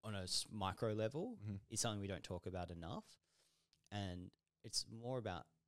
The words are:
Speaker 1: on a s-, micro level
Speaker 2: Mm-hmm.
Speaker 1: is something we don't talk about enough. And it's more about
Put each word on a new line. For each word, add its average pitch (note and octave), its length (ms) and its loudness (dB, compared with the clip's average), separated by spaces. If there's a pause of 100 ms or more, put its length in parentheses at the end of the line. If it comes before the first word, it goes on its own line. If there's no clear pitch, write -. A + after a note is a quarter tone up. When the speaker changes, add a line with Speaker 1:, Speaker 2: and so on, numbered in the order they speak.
Speaker 1:
on A2 100 0
a F#2+ 100 0
s-, - 260 2
micro G#2 420 2
level D3 500 2
Speaker 2:
Mm-hmm. G2+ 140 -2 (140)
Speaker 1:
is A2 100 0
something G#2+ 200 4
we G2 60 0
don't F#2+ 180 -2
talk F2+ 220 -4
about F2+ 240 -2
enough. E2+ 360 -6 (840)
And F2+ 380 -2 (320)
it's - 280 0
more A#2 280 -2
about G2+ 280 0 (220)